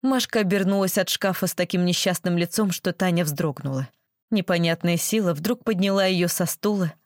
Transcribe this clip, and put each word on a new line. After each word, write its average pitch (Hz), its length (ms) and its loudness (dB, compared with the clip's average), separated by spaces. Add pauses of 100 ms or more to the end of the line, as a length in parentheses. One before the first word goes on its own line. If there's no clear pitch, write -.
Машка 254 380 0
обернулась 196 580 2
от 190 120 0
шкафа 190 360 -2
с - 80 -4
таким 180 300 0
несчастным 180 540 0
лицом, 180 320 0
что 175 220 -4
Таня 175 320 0
вздрогнула. 139 640 -4 (420)
Непонятная 175 680 2
сила 180 380 0
вдруг 202 300 -4
подняла 196 420 2
ее 175 220 2
со 175 180 -2
стула, 190 480 -2 (120)